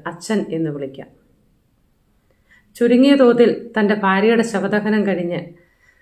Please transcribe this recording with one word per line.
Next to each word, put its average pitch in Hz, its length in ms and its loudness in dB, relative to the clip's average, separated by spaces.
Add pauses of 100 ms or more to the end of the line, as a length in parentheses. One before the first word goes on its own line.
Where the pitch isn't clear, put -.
അച്ഛൻ 202 420 -6
എന്ന് 160 200 -4
വിളിക്കാം. 139 380 -12 (1700)
ചുരുങ്ങിയ 247 400 4
തോതിൽ 240 600 2
തൻ്റെ 208 180 2
ഭാര്യയുടെ 202 480 2
ശവദഹനം 208 640 -2
കഴിഞ്ഞ് 175 340 -4 (600)